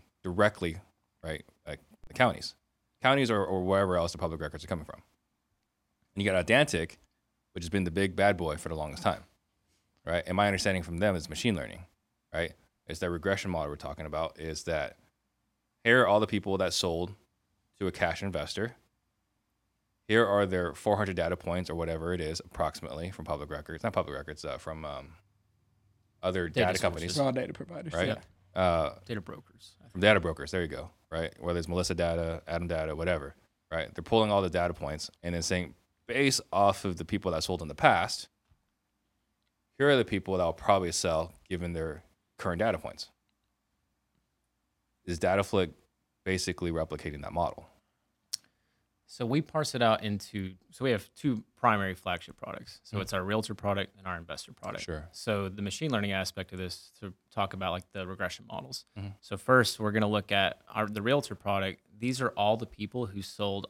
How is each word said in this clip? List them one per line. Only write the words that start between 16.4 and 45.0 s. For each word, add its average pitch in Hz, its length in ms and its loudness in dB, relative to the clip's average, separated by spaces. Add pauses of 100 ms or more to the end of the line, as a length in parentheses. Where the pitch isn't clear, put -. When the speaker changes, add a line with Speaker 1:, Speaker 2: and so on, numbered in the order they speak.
Speaker 1:
that 92 160 0
sold 90 400 0 (640)
to 98 80 -2
a 90 60 -2
cash 82 280 0
investor. 95 540 -4 (1300)
Here 110 160 8
are 101 200 4
their 90 280 0
four 104 240 2
hundred 98 180 0
data 85 220 0
points 87 320 -4
or 82 60 -4
whatever 82 380 -2
it 87 60 -2
is, 80 240 -4
approximately, 80 680 -6
from 87 140 -12
public 73 240 -6
records, 76 340 -10
not 113 100 -2
public 76 240 -2
records, 73 260 -12
uh, 69 140 -6
from, 78 260 -10
um, 69 260 -10 (1120)
other 92 280 0
Speaker 2:
Data 90 240 2
Speaker 1:
data 95 60 -2
companies, 85 340 0
Speaker 2:
sources. 147 80 2
Speaker 3:
Raw 135 100 2
data 127 220 -2
providers. 165 400 -12
Speaker 1:
right? - 140 2
Speaker 3:
Yeah. 107 80 0 (400)
Speaker 2:
Yeah. 92 60 2
Speaker 1:
Uh, 82 320 4 (120)
Speaker 2:
Data 110 160 -6
brokers, - 580 -18
I - 40 -20
Speaker 1:
from - 80 -20
Speaker 2:
think. 90 100 -6
Speaker 1:
data 104 180 8
brokers, 78 300 -4
there 90 140 0
you 82 40 -2
go, 67 220 -8 (220)
right? 82 280 -4
Whether 87 200 0
it's 80 80 -4
Melissa 87 260 0
Data, 85 540 0
Adam 85 200 -2
Data, 80 280 -2
whatever, 78 400 -2 (360)
right? 80 220 -4
They're - 100 -10
pulling 110 280 4
all 101 100 4
the 92 80 2
data 87 240 2
points 76 380 -8 (100)
and 87 140 -4
then 85 80 -2
saying, 90 320 -2 (320)
based 131 340 2 (100)
off 98 340 4
of 90 120 -2
the 85 80 -8
people 95 280 -2
that 80 100 0
sold 87 180 -2
in 82 60 -8
the 73 80 -8
past, 104 520 4 (1500)
here 139 140 4
are 143 40 8
the 120 80 6
people 95 340 -2
that 90 60 4
will 85 100 2
probably 95 380 4
sell 82 440 0 (120)
given 87 260 -4
their 80 300 -6 (360)
current 87 180 -2
data 101 220 2
points. - 320 -12 (1900)